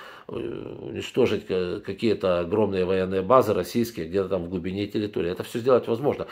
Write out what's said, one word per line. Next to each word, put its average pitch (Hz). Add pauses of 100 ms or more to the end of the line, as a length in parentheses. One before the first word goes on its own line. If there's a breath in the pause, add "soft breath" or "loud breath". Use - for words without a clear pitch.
(280 loud breath)
э, -
уничтожить -
ка-, 90
какие-то 95
огромные 95
военные 95
базы 107
российские 92
где-то 92
там 90
в 87
глубине 95
территории. 101
Это 92
все -
сделать 120
возможно. 117